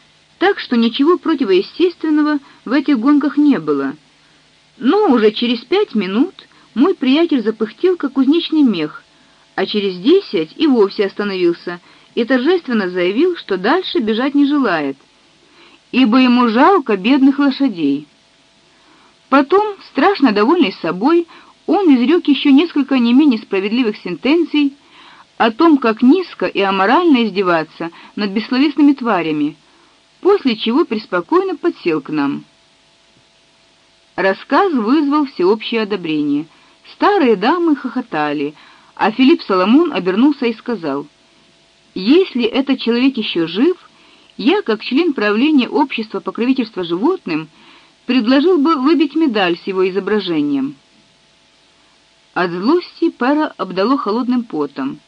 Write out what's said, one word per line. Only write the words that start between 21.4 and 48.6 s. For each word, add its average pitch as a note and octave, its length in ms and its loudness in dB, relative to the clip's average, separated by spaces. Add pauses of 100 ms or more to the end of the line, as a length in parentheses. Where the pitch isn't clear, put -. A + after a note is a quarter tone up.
он E4+ 280 2
изрек C4 340 2
еще C#4+ 220 2
несколько C#4 480 2
не A#3 160 2
менее C4 260 4
справедливых G#3 580 -2
сентенций C#4+ 760 -2 (640)
о A3+ 120 2
том, D4+ 280 4
как A3+ 240 -2
низко C#4 440 2
и E3+ 140 -4
аморально A#3 640 2
издеваться F3 640 -4 (260)
над G3+ 140 -4
бессловесными C#4 640 2
тварями, D#3+ 640 -2 (640)
после D#4 360 0
чего A#3+ 280 0
преспокойно C#4+ 720 -2
подсел E3 440 -4
к - 100 -14
нам. D3 340 -4 (1700)
Рассказ C#4 580 0
вызвал C#4 540 0
всеобщее A3 560 -2
одобрение. D#3 640 -4 (460)
Старые D#4+ 420 2
дамы D4+ 400 0
хохотали, D3+ 800 -6 (400)
а G3 160 -2
Филипп C4 320 2
Соломон A3 500 2
обернулся G3+ 540 0
и A#3+ 60 -2
сказал: D#3+ 560 -8 (880)
«Если A#3+ 500 2
этот C4+ 360 -2
человек B3 360 -2
еще F3 320 -4
жив, B3 280 0 (600)
я, E4+ 260 0
как A3 220 -4
член D4 300 0
правления A#3 540 0
общества A3 520 -4
покровительства A#3 640 -4
животным, E3+ 640 -4 (580)
предложил C4 520 2
бы D#4 180 0